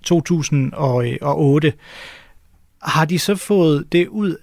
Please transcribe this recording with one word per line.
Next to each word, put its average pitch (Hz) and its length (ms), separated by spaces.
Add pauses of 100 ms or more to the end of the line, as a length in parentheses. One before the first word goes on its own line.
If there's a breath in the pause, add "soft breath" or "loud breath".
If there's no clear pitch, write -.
to 170 160
tusind 143 520
og 127 680
otte. 147 320 (1080 loud breath)
Har 156 220
de 165 140
så 202 160
fået 165 580
det 175 160
ud 202 340